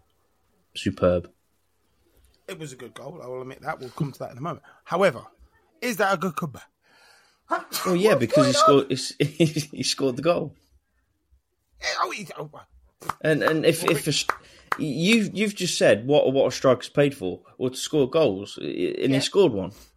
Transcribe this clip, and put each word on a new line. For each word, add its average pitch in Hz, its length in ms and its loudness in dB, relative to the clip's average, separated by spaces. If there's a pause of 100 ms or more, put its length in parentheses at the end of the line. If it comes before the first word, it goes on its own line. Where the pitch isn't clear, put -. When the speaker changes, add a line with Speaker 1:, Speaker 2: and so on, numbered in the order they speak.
(760)
Speaker 1:
Superb. 90 560 -2 (1200)
Speaker 2:
It 185 100 -12
was 151 140 -12
a 131 40 -18
good 120 180 -18
goal, 143 280 -14
I 120 40 -14
will 127 160 -8
admit 131 200 -14
that. 156 180 -8
We'll 127 100 -12
come 139 220 -4
to - 80 -20
that 123 120 -10
in 120 60 -18
a - 40 -12
moment. 160 200 -8 (220)
However, 170 380 2 (580)
is 240 180 -4
that 196 140 2
a 190 40 0
good 170 200 -4
comeback? 143 300 -8 (1200)
Speaker 1:
Well, 185 100 2
yeah, 202 140 4
Speaker 2:
What's 139 100 4
Speaker 1:
because - 260 4
he - 60 2 (140)
Speaker 2:
going 139 140 8 (100)
on? 139 60 -2
Speaker 1:
scored, - 220 -8
he 151 260 2
s-, 151 200 -2
<laughs> - 80 -18
he 127 100 -8
scored 131 340 -2
the 139 60 -8
goal. 165 320 0 (1300)
Speaker 2:
Eh, - 60 -8 (160)
oh, - 80 -4
he, 214 180 -10 (100)
oh, 151 140 -12
wow. - 80 -20 (640)
Speaker 1:
And, 151 200 2
and 156 220 2
if, 160 180 2
Speaker 2:
Well, - 100 2
Speaker 1:
if 151 140 -2
a 151 60 0
st-, - 180 -2 (480)
you, 175 540 2
you've 202 220 -2
just - 240 -4
said 120 280 4
what, 139 260 4
what 131 140 4
a 127 40 2
striker's - 380 2
paid 143 280 2
for, 92 240 -6 (180)
or 127 120 -2
to 127 60 -14
score 139 340 0
goals, 104 500 0
i-, - 40 -10
and - 460 -2
Speaker 2:
Yeah. 135 60 2
Speaker 1:
he 139 40 2
scored 170 320 2
one. 95 200 -6 (240)